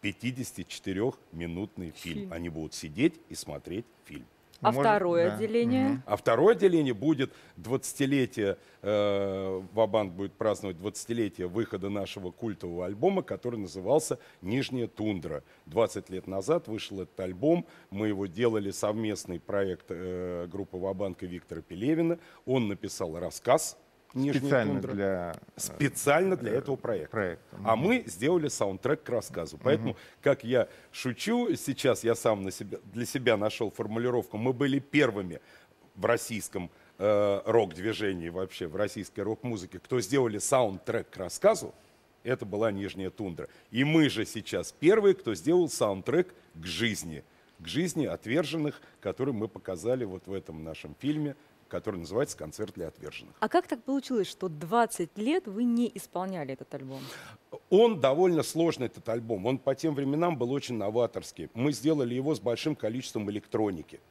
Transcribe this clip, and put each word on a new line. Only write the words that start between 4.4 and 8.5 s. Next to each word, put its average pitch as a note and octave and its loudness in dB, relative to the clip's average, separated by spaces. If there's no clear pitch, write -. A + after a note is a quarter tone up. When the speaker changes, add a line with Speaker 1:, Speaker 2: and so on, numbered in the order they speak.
Speaker 2:
А - 4
Speaker 3:
Может, B3 0
Speaker 2:
второе F3 4
Speaker 3:
да. G3+ 0
Speaker 2:
отделение? A#3 2
Speaker 3:
Мгм. C4+ -2
Speaker 1:
А G#2 0
второе C#3 6
отделение D#3+ 4
будет C3 2
двадцатилетие, A#2+ 0